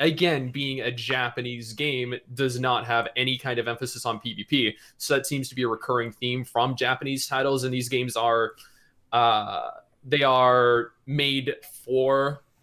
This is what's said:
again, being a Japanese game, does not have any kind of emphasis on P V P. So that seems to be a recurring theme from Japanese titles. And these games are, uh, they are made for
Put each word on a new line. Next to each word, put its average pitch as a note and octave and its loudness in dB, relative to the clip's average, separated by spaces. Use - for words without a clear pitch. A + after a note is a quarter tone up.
again, D3+ 2
being C3+ -4
a A#2 -2
Japanese B2 -4
game, B2+ -2
does B2 0
not B2 2
have A#2 2
any B2+ 0
kind B2 -4
of A2+ -2
emphasis A#2 -6
on A2+ -2
P A2+ -10
V G#2 -10
P. B2 0
So - 0
that C3+ 0
seems C3+ -4
to B2+ -16
be B2+ -4
a A#2+ 2
recurring A#2 -2
theme B2 -4
from B2 0
Japanese C3 -2
titles. C3+ 0
And B2+ -2
these B2+ -2
games B2 -2
are, A#2 2
uh, G#2 2
they C#3 0
are B2 6
made C#3 0
for C3+ 2